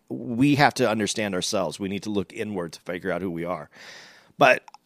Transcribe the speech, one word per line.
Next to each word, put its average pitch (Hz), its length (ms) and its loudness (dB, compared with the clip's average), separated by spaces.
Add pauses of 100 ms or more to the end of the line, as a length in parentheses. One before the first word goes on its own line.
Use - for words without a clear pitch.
We 127 460 0
have 135 200 6
to 123 120 4
understand 104 460 0
ourselves. 90 460 -2
We 95 100 -4
need 98 140 -6
to 107 80 -6
look 98 220 -2
inward 101 400 -6
to - 80 -16
figure 90 300 -6
out 87 100 -2
who 92 100 -4
we 82 140 -6
are. 85 240 -6 (680)
But 131 260 6 (220)